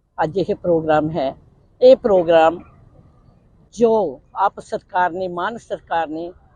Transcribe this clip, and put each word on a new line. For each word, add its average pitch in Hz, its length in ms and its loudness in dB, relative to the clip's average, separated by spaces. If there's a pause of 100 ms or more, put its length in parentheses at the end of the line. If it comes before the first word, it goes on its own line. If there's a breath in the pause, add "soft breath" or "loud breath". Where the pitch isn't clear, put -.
(240)
ਅੱਜ 165 140 -4
ਇਹ 190 180 -2
ਪ੍ਰੋਗਰਾਮ 160 540 0
ਹੈ। 143 260 -6 (460)
ਇਹ 254 140 8
ਪ੍ਰੋਗਰਾਮ 170 640 2 (1200)
ਜੋ 214 420 0 (140)
ਆਪ - 240 -2
ਸਰਕਾਰ 180 520 -4
ਨੇ, 185 160 -6
ਮਾਨ 180 300 -6
ਸਰਕਾਰ 170 500 -8
ਨੇ 165 260 -12 (220)